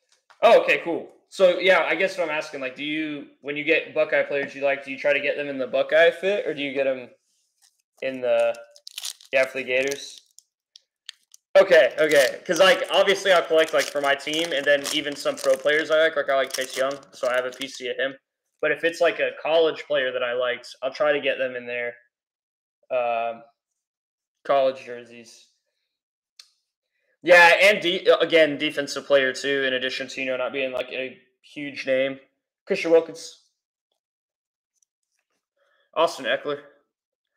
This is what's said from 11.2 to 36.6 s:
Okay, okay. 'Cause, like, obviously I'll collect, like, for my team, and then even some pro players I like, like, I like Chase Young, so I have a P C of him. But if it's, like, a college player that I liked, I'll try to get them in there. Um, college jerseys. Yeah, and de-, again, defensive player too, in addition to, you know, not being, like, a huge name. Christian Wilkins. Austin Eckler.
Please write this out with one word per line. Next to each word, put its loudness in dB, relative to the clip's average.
Okay, 6
okay. 2
'Cause, -2
like, 4
obviously 2
I'll 4
collect, 2
like, 0
for -6
my 2
team, -6
and -2
then 2
even -4
some -4
pro 2
players 0
I 4
like, 2
like, -4
I 0
like -2
Chase -8
Young, -4
so -4
I -2
have 0
a -8
P -12
C -10
of -8
him. -4
But 0
if -4
it's, 0
like, 2
a 0
college 2
player -2
that -4
I -4
liked, -4
I'll -4
try 0
to 0
get -2
them -4
in -12
there. -8
Um, -2
college 0
jerseys. -18
Yeah, 8
and 6
de-, -2
again, 4
defensive -6
player 2
too, -2
in 0
addition -4
to, -12
you -8
know, -4
not -6
being, -4
like, -6
a -10
huge -12
name. 0
Christian -2
Wilkins. 2
Austin -2
Eckler. -4